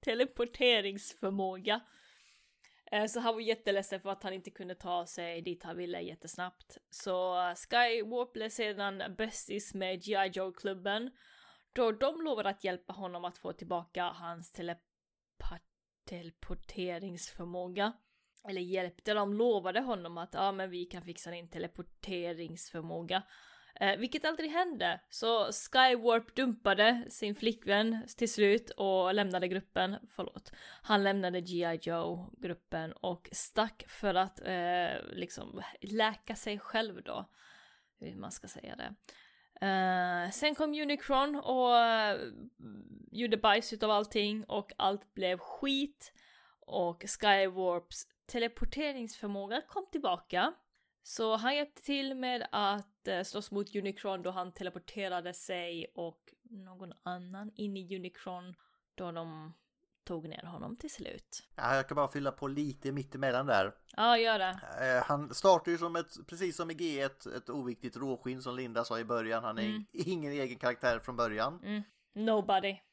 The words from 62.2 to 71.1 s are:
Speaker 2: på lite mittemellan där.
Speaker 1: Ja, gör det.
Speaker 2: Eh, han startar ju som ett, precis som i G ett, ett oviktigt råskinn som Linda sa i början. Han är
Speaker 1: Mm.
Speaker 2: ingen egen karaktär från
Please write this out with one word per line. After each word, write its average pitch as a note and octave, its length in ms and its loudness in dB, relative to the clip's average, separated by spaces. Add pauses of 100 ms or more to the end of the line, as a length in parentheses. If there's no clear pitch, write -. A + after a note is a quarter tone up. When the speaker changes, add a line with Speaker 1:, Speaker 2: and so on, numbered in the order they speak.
Speaker 2:
på C#3 160 -6
lite C#3 440 -4
mittemellan C3+ 540 0
där. G#2 300 4 (200)
Speaker 1:
Ja, A#3 220 6
gör A3+ 220 4
det. F#3 200 -2 (220)
Speaker 2:
Eh, B2+ 220 4
han D3 300 0
startar F3 380 8
ju E3+ 60 2
som E3+ 180 -2
ett, E3 320 -6
precis E3+ 280 -4
som E3 160 -4
i - 20 -4
G D#3 280 -2
ett, C#3 240 -2
ett - 240 -8
oviktigt B2 480 -4
råskinn C3 440 -4
som B2+ 140 -4
Linda A#2 280 -2
sa A#2 160 -2
i A2+ 60 -4
början. A2+ 380 0
Han A2+ 140 -2
är G#2+ 120 0
Speaker 1:
Mm. G#3+ 240 -4
Speaker 2:
ingen E3 380 -2
egen C3 280 -2
karaktär B2 400 2
från B2 160 -8